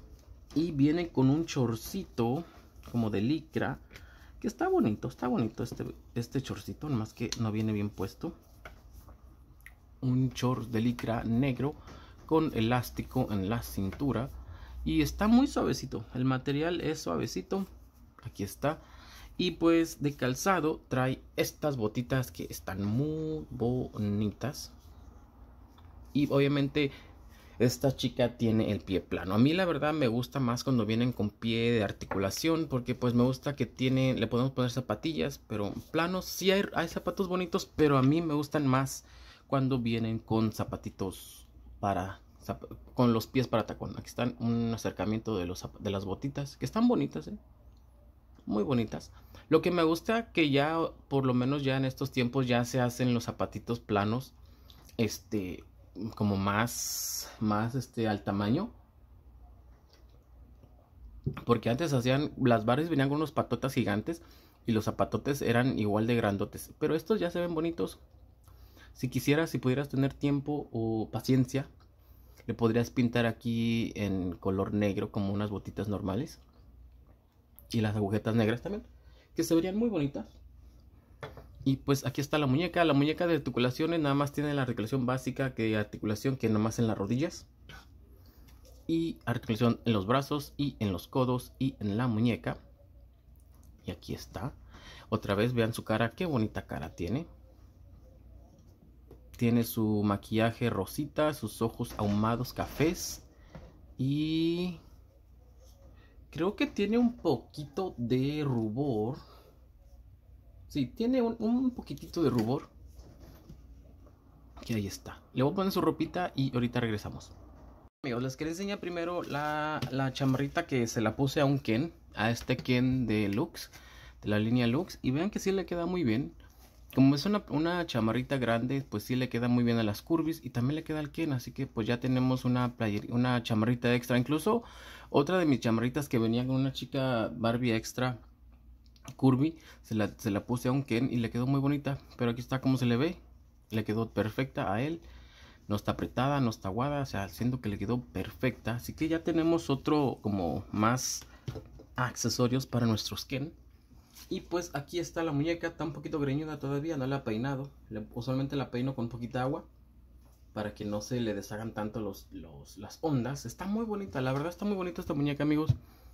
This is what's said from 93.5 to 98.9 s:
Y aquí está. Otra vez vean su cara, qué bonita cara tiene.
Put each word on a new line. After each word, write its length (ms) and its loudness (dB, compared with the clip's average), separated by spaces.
Y 40 -6
aquí 220 -10
está. 400 -10
Otra 260 2
vez 200 2
vean 180 2
su 100 -6
cara, 320 0
qué 120 -4
bonita 400 -2
cara 280 -8
tiene. 320 -4